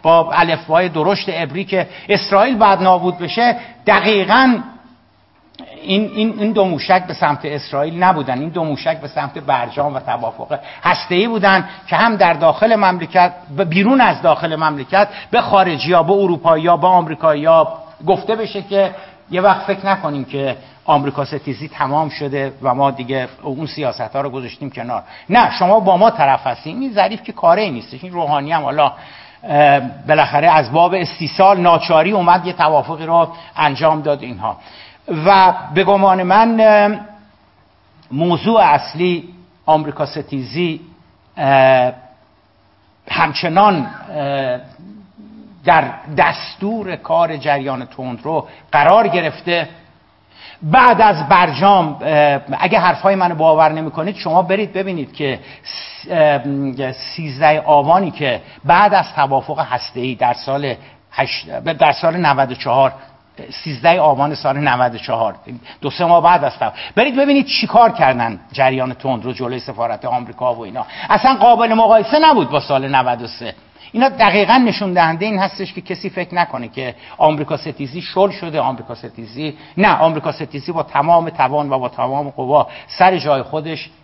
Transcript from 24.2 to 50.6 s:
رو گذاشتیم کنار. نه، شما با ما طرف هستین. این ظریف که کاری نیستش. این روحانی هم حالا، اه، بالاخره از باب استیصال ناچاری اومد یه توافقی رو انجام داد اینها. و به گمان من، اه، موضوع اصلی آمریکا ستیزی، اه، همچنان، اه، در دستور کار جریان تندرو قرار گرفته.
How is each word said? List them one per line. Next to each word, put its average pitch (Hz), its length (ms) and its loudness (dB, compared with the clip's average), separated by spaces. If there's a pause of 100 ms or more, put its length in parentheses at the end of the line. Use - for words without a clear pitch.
رو 139 100 -6
گذاشتیم 127 400 -12
کنار. 117 320 -10 (260)
نه، 208 220 4
شما 196 300 2
با 185 160 2
ما 220 140 6
طرف 139 360 0
هستین. 156 340 -8
این 262 120 -6
ظریف 196 300 -2
که - 100 -14
کاری 185 380 2
نیستش. 127 340 -12
این 180 80 -16
روحانی 151 400 -4
هم 160 100 -2
حالا، 139 300 0 (500)
اه، 147 380 4 (280)
بالاخره 151 420 2
از 143 220 2
باب 175 220 2
استیصال 185 680 0
ناچاری 170 520 2
اومد 175 340 2
یه 180 60 -6
توافقی 156 540 0
رو 165 220 2 (280)
انجام 151 460 0
داد 143 200 -2
اینها. 110 340 -8 (720)
و 190 260 6 (220)
به 185 100 2
گمان 190 380 2
من، 220 380 2
اه، 214 300 6 (1200)
موضوع 175 480 0
اصلی 165 680 0 (380)
آمریکا 151 400 0
ستیزی، 143 760 -6 (560)
اه، 131 560 4 (1160)
همچنان، 165 760 0 (280)
اه، 139 440 -4 (1040)
در 160 200 4 (320)
دستور 190 800 -4
کار 165 400 -2
جریان 135 480 -4
تندرو 131 640 -8 (240)
قرار 185 360 4
گرفته. 170 600 -4 (960)